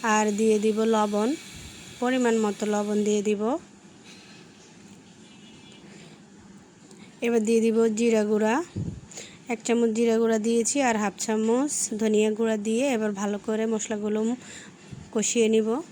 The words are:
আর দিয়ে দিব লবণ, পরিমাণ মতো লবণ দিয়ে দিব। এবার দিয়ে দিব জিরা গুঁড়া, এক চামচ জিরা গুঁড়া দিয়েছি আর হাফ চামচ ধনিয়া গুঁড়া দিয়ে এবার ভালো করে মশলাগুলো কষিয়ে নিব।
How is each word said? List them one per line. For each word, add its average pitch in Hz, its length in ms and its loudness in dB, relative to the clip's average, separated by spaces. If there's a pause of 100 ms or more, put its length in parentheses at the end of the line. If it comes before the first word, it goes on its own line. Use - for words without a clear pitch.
(140)
আর 214 100 4 (120)
দিয়ে 220 220 4
দিব 214 200 2 (160)
লবণ, 214 340 2 (680)
পরিমাণ 247 360 0 (100)
মতো 208 220 -2
লবণ 208 380 0
দিয়ে 208 180 0
দিব। 208 200 -2 (3750)
এবার 233 200 2
দিয়ে 226 180 4
দিব 220 180 2 (180)
জিরা 220 280 2
গুঁড়া, 214 300 2 (920)
এক 233 160 -4
চামচ 233 320 2
জিরা 233 220 2
গুঁড়া 226 200 2
দিয়েছি 233 440 0
আর 233 200 2
হাফ 196 160 -2
চামচ 226 540 0 (280)
ধনিয়া 214 300 2
গুঁড়া 220 260 0 (100)
দিয়ে 226 180 0 (100)
এবার 214 180 -2
ভালো 202 260 -4
করে 220 280 -4
মশলাগুলো 214 540 -2 (920)
কষিয়ে 220 380 0
নিব। 220 200 2 (240)